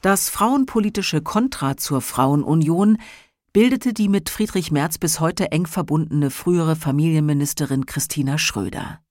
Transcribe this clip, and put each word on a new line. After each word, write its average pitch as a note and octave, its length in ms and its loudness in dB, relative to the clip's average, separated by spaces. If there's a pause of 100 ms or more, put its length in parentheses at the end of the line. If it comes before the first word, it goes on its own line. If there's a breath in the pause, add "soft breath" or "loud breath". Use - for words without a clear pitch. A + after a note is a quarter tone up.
Das G3 220 2
frauenpolitische G#3+ 920 0
Kontra D#3 540 -2
zur - 240 -2
Frauenunion D#3 960 2 (540 loud breath)
bildete B3 400 4
die G#3+ 160 0
mit G3 220 0
Friedrich F#3+ 420 -2
Merz D3+ 260 0
bis - 220 -2
heute D#3+ 320 0
eng E3+ 140 0
verbundene D3+ 640 0
frühere E3 480 0
Familienministerin D3 1080 0
Christina C#3 520 -4
Schröder. - 720 -6